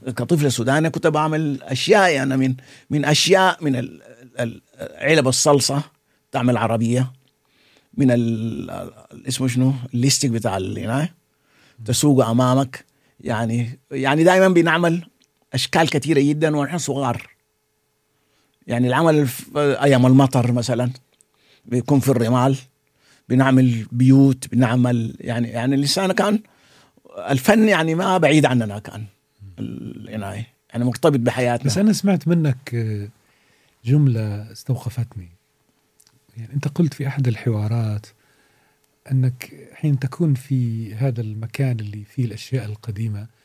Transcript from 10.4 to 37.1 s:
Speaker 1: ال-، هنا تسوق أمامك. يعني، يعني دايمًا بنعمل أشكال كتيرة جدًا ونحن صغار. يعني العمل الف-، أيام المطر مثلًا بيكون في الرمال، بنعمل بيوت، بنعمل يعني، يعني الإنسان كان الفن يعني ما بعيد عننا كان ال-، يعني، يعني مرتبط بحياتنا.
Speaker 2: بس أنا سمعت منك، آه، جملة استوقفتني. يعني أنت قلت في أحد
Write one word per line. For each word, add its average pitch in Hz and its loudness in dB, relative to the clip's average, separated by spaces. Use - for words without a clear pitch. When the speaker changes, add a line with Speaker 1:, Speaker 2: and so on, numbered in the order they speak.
Speaker 1:
ال-، 101 -6
هنا 127 -4
تسوق 127 2
أمامك. 127 0
يعني، 117 -4
يعني 139 0
دايمًا 185 6
بنعمل 170 2
أشكال 160 0
كتيرة 143 0
جدًا 151 0
ونحن 143 -4
صغار. 131 -4
يعني 120 0
العمل 156 2
الف-، 143 -2
أيام 139 4
المطر 127 6
مثلًا 123 -2
بيكون 127 0
في 135 0
الرمال، 127 2
بنعمل 127 4
بيوت، 131 4
بنعمل 120 0
يعني، 117 -6
يعني 120 -4
الإنسان 165 -2
كان 208 -2
الفن 214 2
يعني 160 0
ما 185 0
بعيد 151 4
عننا 113 -2
كان 104 -14
ال-، - -12
يعني، 104 -10
يعني 120 -4
مرتبط 135 0
بحياتنا. 120 0
Speaker 2:
بس 139 -2
أنا 208 4
سمعت 175 0
منك، 151 0
آه، 107 -6
جملة 110 0
استوقفتني. 113 -8
يعني 113 -14
أنت 143 -4
قلت 151 -2
في 135 -8
أحد 135 -2